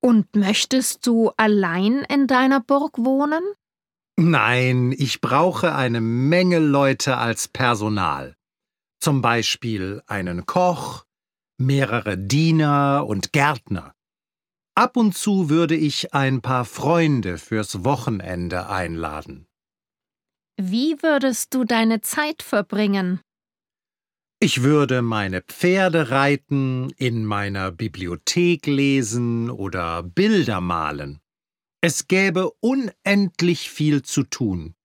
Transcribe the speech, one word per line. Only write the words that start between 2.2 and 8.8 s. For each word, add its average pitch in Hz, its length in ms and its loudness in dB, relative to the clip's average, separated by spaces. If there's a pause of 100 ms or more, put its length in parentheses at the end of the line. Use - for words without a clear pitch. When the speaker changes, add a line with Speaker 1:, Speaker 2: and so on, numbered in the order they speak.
Speaker 1:
deiner 262 320 4
Burg 277 380 0
wohnen? 277 440 0 (760)
Speaker 2:
Nein, 127 800 4
ich 113 240 -2
brauche 165 520 2
eine 123 280 0
Menge 160 580 2
Leute 139 580 2
als 113 300 -4
Personal. 101 880 -2 (640)